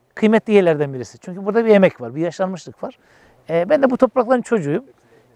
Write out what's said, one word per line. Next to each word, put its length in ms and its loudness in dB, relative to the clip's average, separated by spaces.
kıymetli 380 2
yerlerden 400 2
birisi. 260 -12
Çünkü 260 -14
burada 200 0
bir 100 2
emek 260 2
var, 140 -10
bir 60 -4
yaşanmışlık 600 -8
var. 160 -14
E, 200 -2
ben 120 2
de 80 2
bu 80 -2
toprakların 440 0
çocuğuyum. 420 -4